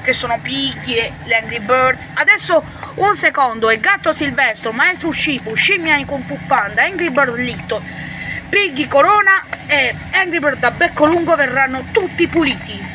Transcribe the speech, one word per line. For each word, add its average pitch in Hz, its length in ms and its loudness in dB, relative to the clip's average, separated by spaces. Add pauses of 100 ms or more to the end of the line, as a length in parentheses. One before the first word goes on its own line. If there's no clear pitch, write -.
che 254 100 0
sono 233 260 -2
Piggy 254 540 -6
e 226 200 -2 (100)
gli 233 100 -2
Angry 226 260 -2
Birds. 254 540 0
Adesso 320 500 2 (320)
un 403 200 2
secondo, 233 540 2
è 226 100 2
Gatto 359 340 0
Silvestro, 247 580 -2
Maestro 330 400 0
Shifu, 302 440 -2
Scimmia 330 400 2
in 277 100 -2
Kung 269 180 -6
Fu 277 220 -8
Panda, 214 380 2
Angry 349 260 -2
Bird 254 280 2
Litto, 240 440 -4 (680)
Piggy 302 380 0
Corona 381 580 6 (200)
e 269 300 0 (160)
Angry 349 280 0
Bird 277 200 0
da 240 120 2
becco 339 340 2
lungo 339 300 4
verranno 262 560 0
tutti 359 360 0
puliti. - 680 -2